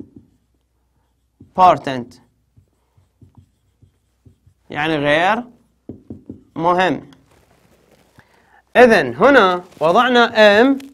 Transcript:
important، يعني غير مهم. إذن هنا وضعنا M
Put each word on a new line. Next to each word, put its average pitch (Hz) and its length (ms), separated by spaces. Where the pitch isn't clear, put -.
important، 135 640
يعني 156 260
غير 165 480
مهم. 175 560
إذن 190 380
هنا 190 480
وضعنا 233 480
M 269 200